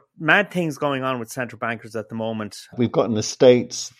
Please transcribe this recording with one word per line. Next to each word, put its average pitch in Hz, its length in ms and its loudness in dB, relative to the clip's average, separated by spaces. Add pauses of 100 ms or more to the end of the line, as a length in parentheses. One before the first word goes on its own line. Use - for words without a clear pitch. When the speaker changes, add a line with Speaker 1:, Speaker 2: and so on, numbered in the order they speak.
(180)
Speaker 1:
mad 180 320 2
things 160 300 -4
going 139 240 -2
on 131 160 -4
with 113 100 -10
central 117 300 -10
bankers 113 360 -8
at 107 140 -8
the 113 60 -10
moment. 110 420 -8 (200)
Speaker 2:
We've 117 140 0
got 131 140 2
in 113 80 -2
the 107 80 0
States - 800 4